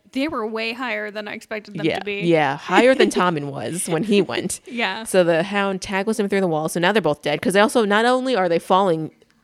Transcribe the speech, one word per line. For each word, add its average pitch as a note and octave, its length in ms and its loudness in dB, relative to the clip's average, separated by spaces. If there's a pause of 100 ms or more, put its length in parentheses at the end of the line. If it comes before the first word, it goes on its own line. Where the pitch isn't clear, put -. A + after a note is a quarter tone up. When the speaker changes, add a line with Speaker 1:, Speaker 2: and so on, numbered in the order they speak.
(140)
Speaker 1:
They C4+ 140 -2
were B3 200 -6
way A3+ 260 -6
higher G#3+ 380 -6
than G#3 160 -10
I G#3 60 -10
expected G#3 420 -12
them D#3 100 -4
Speaker 2:
Yeah, - 140 0
Speaker 1:
to - 60 -10
be. G3+ 160 -6
Speaker 2:
yeah, D3+ 360 2
higher A#3 380 4
than G#3+ 140 4
Speaker 1:
<laughs> - 20 -2
Speaker 2:
Tommen D#3+ 400 0
was C#3 360 -6
when E3 180 0
he G3+ 180 4
went. - 420 -6
Speaker 1:
Yeah. A3+ 380 -6
Speaker 2:
So F#3 200 2
the E3 200 2
Hound G3 400 -2
tackles G3+ 360 -4
him G3+ 80 0
through G3 140 0
the F#3+ 60 2
wall. D#3+ 220 -2
So F3 100 -4
now F3 120 2
they're G#3 120 2
both D3+ 180 0
dead. D#3 180 -2
'Cause F3 140 0
they G3 60 4
also, A3+ 260 4
not G#3 200 2
only B3+ 300 0
are F#3 140 0
they E3+ 80 2
falling F3+ 540 0 (320)